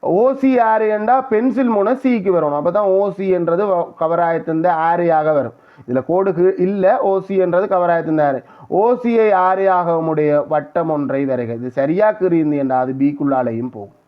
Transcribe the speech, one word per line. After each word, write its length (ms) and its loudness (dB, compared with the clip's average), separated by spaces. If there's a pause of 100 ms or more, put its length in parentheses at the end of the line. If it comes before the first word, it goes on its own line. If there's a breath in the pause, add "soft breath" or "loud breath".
ஓ 180 0 (120)
சி 160 0 (100)
ஆரையண்டா 560 2 (120)
பென்சில் 480 0
முனை 200 2
சிக்கு 360 0
வரணும். 280 0
அப்பதான் 300 0
ஓ 200 2
சி 200 -6
என்றது 360 0
வ-, 220 0 (120)
கவராயத்தின் 640 0 (200)
ஆரையாக 520 2
வரும். 240 -2 (240 loud breath)
இதுல 240 -4
கோடு 260 0
கீ-, 260 2
இல்ல, 280 0 (140)
ஓ 200 0
சி 160 -6
என்றது 320 0
கவராயத்தின் 540 0
ஆரை. 200 0 (260 loud breath)
ஓ 160 0 (120)
சியை 360 0 (160)
ஆரையாகவும் 600 0
உடைய 420 0
வட்டம் 400 -2
ஒன்றை 360 -2
வரைக. 280 -4
இது 180 -8
சரியா 400 0
கீறியிருந்தேன்டா 760 0
அது 80 -4
பிக்குள்ளாலையும் 840 -2
போகும். 200 -18 (100)